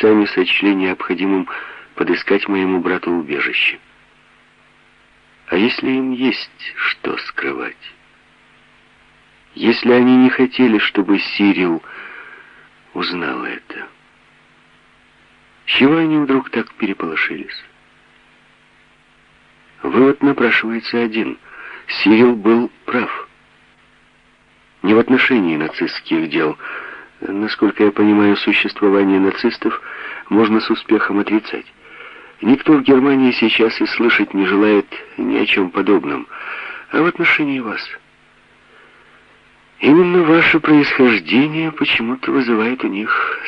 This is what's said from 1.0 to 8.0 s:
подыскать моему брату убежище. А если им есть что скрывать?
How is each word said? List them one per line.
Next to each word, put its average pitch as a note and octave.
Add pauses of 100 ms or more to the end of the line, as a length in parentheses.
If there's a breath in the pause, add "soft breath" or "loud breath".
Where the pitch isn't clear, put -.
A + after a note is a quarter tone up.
подыскать F2
моему F#2+
брату F2
убежище. C#2+ (1700)
А E2+
если B2
им C3
есть -
что -
скрывать? C2 (1800)